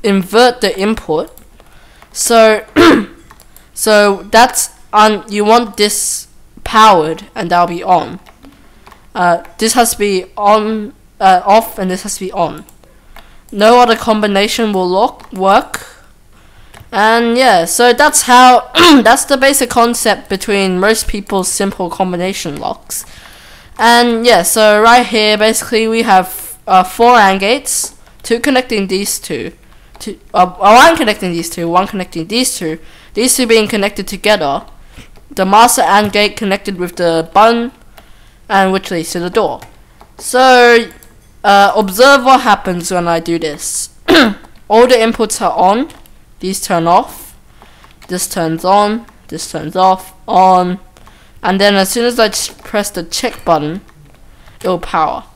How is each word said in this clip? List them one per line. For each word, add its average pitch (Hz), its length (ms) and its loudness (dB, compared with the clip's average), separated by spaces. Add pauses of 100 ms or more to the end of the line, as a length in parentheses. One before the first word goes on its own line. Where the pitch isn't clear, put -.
invert 208 580 0
the 190 180 -4
input. 196 560 -4 (760)
So, 220 520 2 (100)
<clears throat> 294 320 4 (680)
so 202 580 0
that's 233 380 2 (240)
un-, 214 340 2
you 208 160 -4
want 220 340 2
this - 500 -4 (360)
powered 170 720 2
and 185 160 -8
that'll 175 180 0
be 175 160 -10
on. 185 360 -2 (960)
Uh, 175 280 0 (140)
this 220 160 -2
has 233 200 0
to - 40 -10
be 196 280 -4 (120)
on, 214 560 -2 (260)
uh, 185 260 4
off, 220 320 0
and 185 140 -6
this 185 120 -8
has 208 120 -10
to 190 100 -12
be 185 60 -12
on. 165 320 -6 (880)
No 220 280 4
other 226 180 4
combination 208 760 -2
will 185 160 -2
lock, 196 460 -4
work. 190 540 0 (1040)
And 233 440 0
yeah, 202 280 2
so 240 260 2
that's 294 320 2
how, 254 480 6
<clears throat> - 40 -12 (260)
that's 233 240 2
the 277 100 0
basic 262 340 0
concept 233 600 -2
between 190 500 -4
most 214 280 0
people's 196 420 -4
simple 196 400 -6
combination 180 680 -6
locks. - 480 -12 (720)
And 240 480 2
yeah, 208 180 4
so 214 380 2
right 233 240 4
here, 214 320 0
basically 220 500 0
we 226 160 -2
have, 185 480 0 (160)
uh, 185 160 4
four 233 340 2
and 196 220 2
gates, 240 560 -4 (280)
two 233 160 -4
connecting 240 480 -2
these 190 320 -6
two, 147 320 -10 (480)
two, - 200 -14 (140)
uh, 180 260 0
uh, 202 140 4
one 320 220 6
connecting 208 360 -4
these 165 180 -8
two, 170 180 -8
one 180 200 -2
connecting 180 400 -10
these 247 300 -4
two, 160 220 -8 (340)
these 247 220 -2
two 247 120 -2
being 220 200 2
connected 202 400 -6
together, 170 580 -4 (640)
the 190 160 -4
master 226 360 4
and 196 320 0
gate 208 240 -2
connected 196 400 -6
with 175 180 -8
the 165 380 -2
button, 233 400 2 (760)
and 196 240 0
which 190 180 -4
leads 165 220 -6
to - 80 -6
the 180 100 -6
door. 151 300 -4 (580)
So, 247 720 2 (540)
uh, 202 320 4
observe 233 480 2
what 254 180 4
happens 190 480 -2
when 175 180 -2
I 170 120 0
do 165 180 -4
this. - 520 -8 (100)
<clears throat> - 80 -10 (600)
All 226 180 4
the 254 80 4
inputs 226 460 -2
are 185 160 -2
on, 214 320 0 (500)
these 190 220 -8
turn 170 260 -2
off, - 500 -2 (720)
this 180 220 -8
turns 165 340 -6
on, 208 420 0 (220)
this - 240 -12
turns 156 240 -10
off, 185 380 0 (120)
on, 185 540 2 (640)
and 190 160 -2
then 202 160 2
as 190 140 0
soon 240 160 -4
as 240 120 -2
I 220 120 2
ch-, - 300 -10
press 208 320 -6
the 175 120 -10
check - 400 -8
button, 160 380 -2 (800)
it'll 185 180 -4
power. - 460 -6 (100)